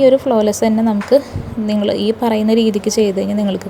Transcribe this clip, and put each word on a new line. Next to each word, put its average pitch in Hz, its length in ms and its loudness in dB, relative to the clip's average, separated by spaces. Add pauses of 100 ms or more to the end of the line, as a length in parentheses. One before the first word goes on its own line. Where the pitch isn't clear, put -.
ഒരു 262 160 6
ഫ്ലോലെസ് 214 420 0
തന്നെ 220 240 2
നമുക്ക് 208 280 2 (520)
നിങ്ങൾ 208 180 0 (180)
ഈ - 0 - (140)
പറയുന്ന 220 400 0
രീതിക്ക് 214 380 0
ചെയ്ത് 202 220 0
കഴിഞ്ഞാൽ 202 200 -2
നിങ്ങൾക്ക് 196 300 -4